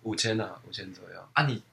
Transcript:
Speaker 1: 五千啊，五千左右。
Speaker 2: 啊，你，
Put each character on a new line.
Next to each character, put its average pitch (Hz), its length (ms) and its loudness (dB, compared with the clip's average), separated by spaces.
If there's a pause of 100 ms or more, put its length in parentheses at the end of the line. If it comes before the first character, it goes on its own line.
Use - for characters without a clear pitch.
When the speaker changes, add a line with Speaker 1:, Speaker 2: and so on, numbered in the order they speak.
Speaker 1:
五 107 120 -2
千 110 240 4
啊， 92 260 -4
五 - 60 -18
千 95 220 -8
左 92 160 -18
右。 90 240 -14
Speaker 2:
啊， 151 100 6
你， 120 180 2 (100)